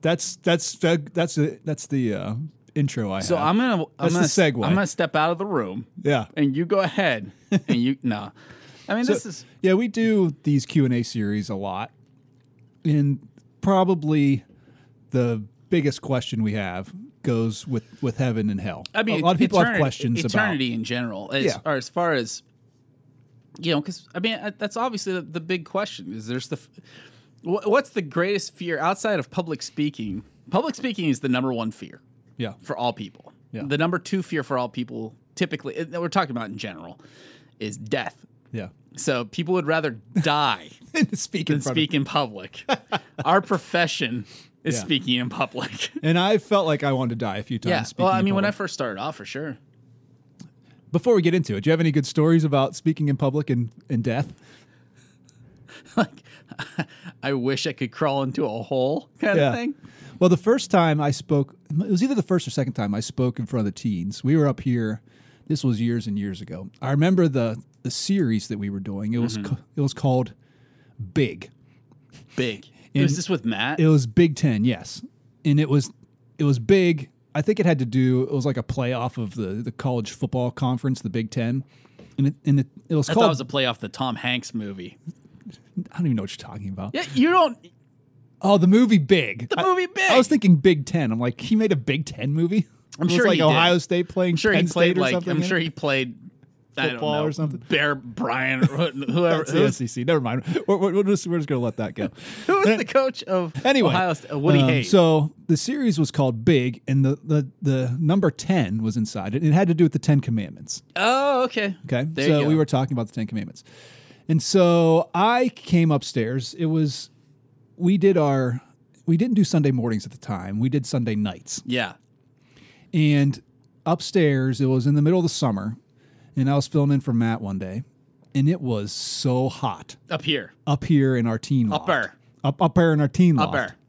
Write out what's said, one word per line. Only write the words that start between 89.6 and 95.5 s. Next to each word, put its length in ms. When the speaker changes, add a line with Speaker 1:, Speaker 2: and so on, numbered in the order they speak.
Speaker 1:
I, 40
Speaker 2:
movie 220
Big. 240
Speaker 1:
I 60
was 120
thinking 280
Big 300
Ten. 240
I'm 80
like, 220
he 160
made 160
a 40
Big 300
Ten 260
movie? 340
Speaker 2:
I'm 100
Speaker 1:
It 20
was 40
Speaker 2:
sure 120
Speaker 1:
like 80
Speaker 2:
he 60
did. 60
Speaker 1:
Ohio 320
State 300
playing 260
Speaker 2:
I'm 20
sure 160
Speaker 1:
Penn 140
Speaker 2:
he 60
played, 200
Speaker 1:
State 60
or 20
Speaker 2:
like, 120
Speaker 1:
something 200
Speaker 2:
I'm 100
Speaker 1:
in 60
Speaker 2:
sure 100